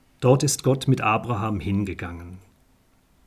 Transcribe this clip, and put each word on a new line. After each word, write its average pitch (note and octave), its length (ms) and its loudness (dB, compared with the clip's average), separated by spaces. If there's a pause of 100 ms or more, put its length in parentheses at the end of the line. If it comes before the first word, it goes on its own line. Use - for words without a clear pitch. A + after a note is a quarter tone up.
(200)
Dort C3+ 240 4
ist - 200 -2
Gott C3 260 2
mit B2+ 100 4
Abraham A2 600 -2
hingegangen. F2+ 800 -6 (880)